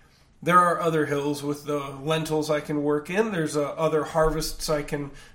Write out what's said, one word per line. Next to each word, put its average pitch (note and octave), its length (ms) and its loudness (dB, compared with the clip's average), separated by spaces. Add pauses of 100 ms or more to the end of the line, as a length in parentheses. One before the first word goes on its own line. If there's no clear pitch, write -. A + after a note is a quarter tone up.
(440)
There F3+ 160 6
are E3+ 200 4
other D#3+ 260 2
hills C#3+ 360 -2
with C#3+ 220 -4
the D3 160 -2
lentils D3+ 720 -2
I D3 100 2
can D3 240 -2
work D3 260 0
in. G#3+ 220 0
There's, D#3 240 -2
uh, D3 160 0
other D#3 320 0
harvests D#3+ 640 0
I D3 120 0
can C#3+ 280 -6 (240)